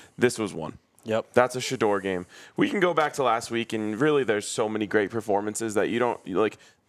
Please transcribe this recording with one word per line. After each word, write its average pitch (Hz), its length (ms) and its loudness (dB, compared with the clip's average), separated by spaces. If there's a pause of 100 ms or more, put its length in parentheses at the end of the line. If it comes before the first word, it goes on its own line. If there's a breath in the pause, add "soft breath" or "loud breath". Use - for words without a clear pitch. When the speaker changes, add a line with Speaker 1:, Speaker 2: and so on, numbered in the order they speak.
(180 loud breath)
Speaker 1:
This 120 200 2
was 101 160 -4
one. 80 240 -10 (280)
Speaker 2:
Yep. 113 260 -2
Speaker 1:
That's 123 240 4
a 127 40 -6
Shedeur 107 440 0
game. 90 220 -2 (320 loud breath)
We 202 120 2
can 214 120 -2
go 175 120 2
back 147 200 0
to 143 100 -2
last 117 260 0
week, 117 220 -4
and 107 260 -2
really 143 280 4
there's 104 220 0
so 110 200 -2
many 107 200 -2
great 104 220 2
performances 107 680 -2
that 95 120 2
you 107 120 0
don't, 120 280 0
like, 95 300 0 (320 soft breath)